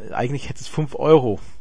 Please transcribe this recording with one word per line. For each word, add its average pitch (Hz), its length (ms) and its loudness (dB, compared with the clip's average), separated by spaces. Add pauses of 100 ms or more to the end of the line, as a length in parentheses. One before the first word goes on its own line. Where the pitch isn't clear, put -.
(120)
eigentlich 131 380 -4
hätte - 100 -8
es - 80 -10
fünf 156 280 -4
Euro 131 440 4 (220)